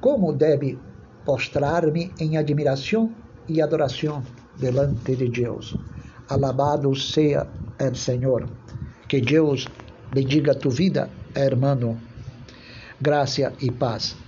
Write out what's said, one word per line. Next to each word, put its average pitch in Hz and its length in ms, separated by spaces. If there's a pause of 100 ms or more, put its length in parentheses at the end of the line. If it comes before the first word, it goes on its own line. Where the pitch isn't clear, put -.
¿cómo 220 320
debe 139 460 (460)
postrarme 156 920
en 160 180
admiración 147 760 (340)
y 160 120
adoración 151 600 (360)
delante 131 580
de 127 140
Dios? 117 480 (500)
Alabado 139 680
sea 143 560 (280)
el 127 180
Señor. 123 520 (600)
Que 139 120
Dios 143 480 (440)
bendiga 139 420
tu 139 160
vida, 143 380 (260)
hermano. 131 600 (1040)
Gracia 139 600
y 131 100
paz. - 460 (120)